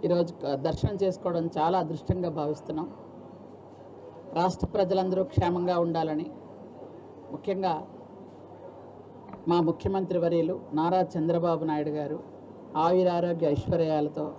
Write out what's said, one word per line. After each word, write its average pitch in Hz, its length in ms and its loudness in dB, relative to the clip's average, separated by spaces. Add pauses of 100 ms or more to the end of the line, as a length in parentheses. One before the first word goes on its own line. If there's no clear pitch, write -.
ఈరోజు 170 280 4
క-, - 200 -4 (140)
దర్శనం 208 360 0
చేసుకోవడం 170 560 0
చాలా 165 200 4
అదృష్టంగా 175 500 0
భావిస్తున్నాం. 151 600 -2 (1400)
రాష్ట్ర 180 340 0
ప్రజలందరూ 185 580 2
క్షేమంగా 180 540 2
ఉండాలని, 165 480 2 (1040)
ముఖ్యంగా 185 420 0 (1700)
మా 175 120 6
ముఖ్యమంత్రి 180 580 2
వర్యులు 170 420 2 (120)
నారా 170 280 4 (160)
చంద్రబాబు 165 480 2
నాయుడు 151 260 0
గారు 151 300 -4 (560)
ఆయురారోగ్య 175 800 4
ఐశ్వర్యాలతో 156 680 2 (120)